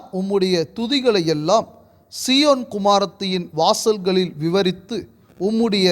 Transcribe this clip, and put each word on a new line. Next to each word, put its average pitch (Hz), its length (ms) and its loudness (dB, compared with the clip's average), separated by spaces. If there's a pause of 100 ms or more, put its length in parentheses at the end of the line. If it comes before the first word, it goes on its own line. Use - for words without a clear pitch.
(120)
உம்முடைய 190 600 0
துதிகளை 233 540 0
எல்லாம் 160 420 0 (440)
சீயோன் 269 560 2
குமாரத்தியின் 196 880 -2
வாசல்களில் 185 800 0
விவரித்து 180 720 -4 (320)
உம்முடைய 208 520 0